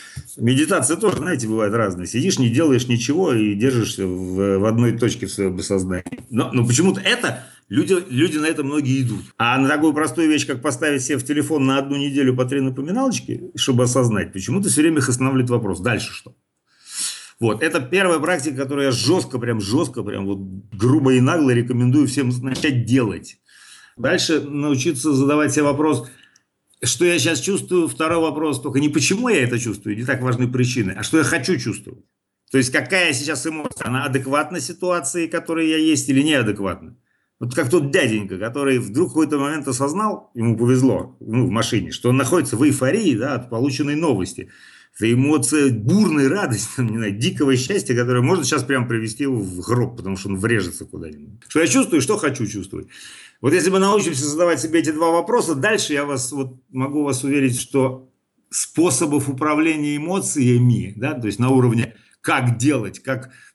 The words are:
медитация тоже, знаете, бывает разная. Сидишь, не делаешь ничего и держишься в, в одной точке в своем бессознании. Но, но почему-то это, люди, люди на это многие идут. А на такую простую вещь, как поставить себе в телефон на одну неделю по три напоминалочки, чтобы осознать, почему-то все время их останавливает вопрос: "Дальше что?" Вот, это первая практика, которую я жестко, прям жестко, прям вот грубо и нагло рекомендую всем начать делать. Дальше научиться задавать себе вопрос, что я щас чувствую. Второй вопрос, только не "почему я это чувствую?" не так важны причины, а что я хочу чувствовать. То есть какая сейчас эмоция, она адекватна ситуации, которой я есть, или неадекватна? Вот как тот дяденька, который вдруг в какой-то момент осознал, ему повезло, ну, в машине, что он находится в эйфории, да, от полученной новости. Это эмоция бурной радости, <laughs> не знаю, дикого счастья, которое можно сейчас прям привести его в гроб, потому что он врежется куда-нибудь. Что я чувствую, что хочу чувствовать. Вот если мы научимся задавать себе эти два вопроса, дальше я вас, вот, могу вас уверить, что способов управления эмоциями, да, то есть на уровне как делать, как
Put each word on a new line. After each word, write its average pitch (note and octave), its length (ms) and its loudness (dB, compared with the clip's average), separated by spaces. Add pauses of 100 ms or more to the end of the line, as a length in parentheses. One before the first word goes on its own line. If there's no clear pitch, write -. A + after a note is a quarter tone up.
(380)
медитация D3 600 2
тоже, G#3+ 200 2
знаете, C3+ 300 -4
бывает G#2+ 260 0
разная. F#2 320 -2
Сидишь, D3+ 320 0
не B2+ 120 4
делаешь C3 380 4
ничего C#3+ 460 2
и G#2+ 220 2
держишься A2 500 0
в, F#2 540 0
в G2+ 60 2
одной A2+ 300 2
точке A#2+ 300 -2
в F#2+ 60 -8
своем F#2 260 -2
бессознании. F#2 600 -4 (100)
Но, B2+ 240 -2
но B2 100 4
почему-то E3 380 2
это, - 440 -2 (240)
люди, F3 280 2 (100)
люди D3+ 300 0
на D3+ 80 0
это D#3 180 0
многие C3+ 380 0
идут. G#2 200 -2 (160)
А A#2+ 200 2
на C3+ 100 4
такую D3+ 260 2
простую D#3 360 0
вещь, D3 160 2
как B2 160 -6
поставить C#3+ 400 -2
себе C#3+ 160 -2
в B2 60 -4
телефон D3 420 -2
на C3+ 140 2
одну C#3 180 -4
неделю C#3 380 0
по B2+ 100 0
три C#3 160 -2
напоминалочки, C#3+ 960 -4
чтобы B2 300 2
осознать, A#2+ 460 0
почему-то D#3+ 380 -2
все C#3 120 2
время D#3+ 180 4
их B2+ 100 0
останавливает B2+ 400 0
вопрос: G#2 300 -2
"Дальше G#2+ 340 -4
что?" - 220 -20 (1040)
Вот, A2 240 0
это D#3+ 160 2
первая E3+ 400 2
практика, D3+ 380 -2
которую C#3 280 -2
я C3+ 60 2
жестко, A#2+ 480 0
прям A#2 200 -2
жестко, A#2+ 440 -2
прям G2+ 240 -6
вот G2+ 100 -4 (340)
грубо C3 440 4
и B2 40 6
нагло C#3+ 300 4
рекомендую B2 560 2
всем B2 240 -2
начать B2 560 -2
делать. G#2+ 540 0 (580)
Дальше D3+ 440 0
научиться C#3+ 720 0
задавать C#3 400 2
себе D3 100 2
вопрос, C#3+ 460 0 (760)
что E3 220 0
я F3 140 4
щас D#3 200 0
чувствую. F3+ 480 0
Второй D#3+ 320 0
вопрос, D3+ 420 -2
только C#3 180 -2
не D3 100 4
"почему G3+ 400 0
я D#3+ 140 4
это A#2+ 160 0
чувствую?" G#2+ 360 -6
не A#2 80 -6
так B2+ 180 -2
важны B2 260 0
причины, B2 500 0
а A2 60 -10
что - 140 0
я D#3 60 4
хочу E3 340 0
чувствовать. - 460 -8 (480)
То C3+ 60 2
есть B2+ 140 2
какая D#3+ 420 0
сейчас D3+ 320 -4
эмоция, D#3 420 -8
она C3 180 -2
адекватна C#3 540 -2
ситуации, E3+ 680 -4
которой E3 420 -2
я D#3+ 80 0
есть, D#3 320 2
или C3+ 120 4
неадекватна? G2+ 760 0 (440)
Вот B2 140 -6
как C#3+ 160 0
тот C#3+ 220 2
дяденька, G#2+ 460 0
который C3 420 -2
вдруг B2 300 -2
в - 20 -14
какой-то D3+ 260 0
момент C#3+ 300 -4
осознал, D3 680 -2
ему A2+ 240 0
повезло, A#2+ 640 2
ну, A2 260 0
в F2 40 0
машине, G#2+ 420 -2
что - 180 -2
он B2+ 80 4
находится C3 400 0
в B2+ 60 2
эйфории, D3 520 2
да, B2+ 200 -2
от B2 140 -8
полученной C#3 460 -2
новости. A2+ 540 -2 (460)
Это A2+ 160 0
эмоция C#3 600 2
бурной C#3+ 560 2
радости, F3 440 -2
<laughs> - 100 -16
не A2 160 -2
знаю, G#2 200 -4
дикого C3+ 400 2
счастья, C3 380 -2
которое B2 260 2
можно D#3+ 220 2
сейчас B2+ 200 -2
прям B2 240 -2
привести A2+ 360 -4
его C3 160 -2
в F#2 220 -6
гроб, A#2 360 -2
потому F#2+ 200 -6
что G2+ 120 -8
он F#2+ 80 -4
врежется F#2+ 480 -2
куда-нибудь. D2+ 640 -16
Что D3+ 120 0
я E3+ 80 4
чувствую, A3+ 340 2
что G#3 160 0
хочу B2+ 280 -2
чувствовать. F#2 420 -10 (540)
Вот C3 100 2
если F3 200 2
мы F#3+ 80 4
научимся E3+ 440 2
задавать D#3 380 0
себе D#3+ 180 0
эти D#3 120 0
два E3 200 2
вопроса, E3+ 440 2
дальше F#3+ 380 0
я C#3+ 120 0
вас, C#3 260 -6
вот, C3+ 380 -8
могу C#3+ 340 -2
вас C3+ 220 -2
уверить, C3+ 340 2
что C3 500 -2 (400)
способов D3+ 800 0
управления D3+ 720 0
эмоциями, B2 1000 2
да, C3+ 180 -4
то A#2 140 -6
есть G2 120 -4
на B2 100 2
уровне B2 460 2 (260)
как B2 360 2
делать, A#2+ 420 0
как - 320 -6 (240)